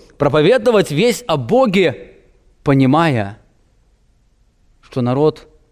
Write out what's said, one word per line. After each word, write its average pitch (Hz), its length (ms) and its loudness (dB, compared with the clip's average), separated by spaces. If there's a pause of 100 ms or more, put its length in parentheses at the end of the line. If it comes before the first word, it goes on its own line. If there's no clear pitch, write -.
(160)
проповедовать 185 760 2
весть 208 360 -2
о 160 100 -4
Боге, 180 800 -2 (460)
понимая, 135 760 0 (1400)
что - 200 -10
народ 139 480 -2 (240)